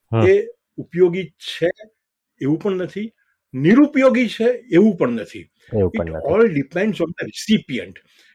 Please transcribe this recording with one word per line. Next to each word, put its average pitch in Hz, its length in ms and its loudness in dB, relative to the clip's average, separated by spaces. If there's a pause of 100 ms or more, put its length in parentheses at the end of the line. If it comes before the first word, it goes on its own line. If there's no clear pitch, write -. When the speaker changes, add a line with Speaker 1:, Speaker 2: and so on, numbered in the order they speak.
(140)
Speaker 1:
હમ. 196 140 2
Speaker 2:
એ 202 200 2 (300)
ઉપયોગી 180 480 -2
છે - 440 -6 (720)
એવું 147 180 -2
પણ 208 120 -4
નથી, 190 400 -8 (420)
નિરુપયોગી 254 720 4
છે - 160 -6 (280)
એવું 190 260 4
પણ 127 120 0
નથી. 104 400 -10 (240)
Speaker 1:
એવું 98 180 0
પણ 82 160 -4
Speaker 2:
It 85 40 -10
Speaker 1:
નથી. - 220 -4
Speaker 2:
all 214 80 2
depends 180 520 -2
on 160 140 -4
the - 180 -12
recipient 110 680 -4 (420)